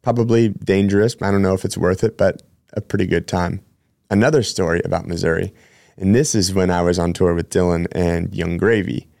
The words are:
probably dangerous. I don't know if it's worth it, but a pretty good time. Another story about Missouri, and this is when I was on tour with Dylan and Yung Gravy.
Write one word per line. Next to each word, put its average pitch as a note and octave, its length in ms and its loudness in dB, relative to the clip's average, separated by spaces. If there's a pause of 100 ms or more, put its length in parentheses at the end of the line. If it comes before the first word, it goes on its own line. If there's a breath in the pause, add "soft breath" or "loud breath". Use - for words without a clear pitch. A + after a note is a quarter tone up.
probably A#2 460 2
dangerous. G2+ 720 2
I G2+ 100 -2
don't G2 120 2
know F#2+ 120 2
if F#2 100 -4
it's G2+ 120 -4
worth F#2 260 0
it, A2 140 -2
but - 260 0 (300)
a G#2+ 80 -8
pretty G2+ 260 -4
good E2+ 220 -2
time. F#2 320 -2 (500)
Another A#2+ 320 4
story E2+ 420 -2
about - 240 -4
Missouri, E2 440 -2 (440 soft breath)
and F#2+ 180 2
this C3+ 220 2
is F#2 180 0
when F#2+ 160 2
I F2 120 2
was F2 160 2
on F2 140 0
tour F2 220 2
with E2+ 160 -4
Dylan F2 420 0
and F2 420 -2
Yung E2+ 220 -4
Gravy. G2+ 520 -2 (120)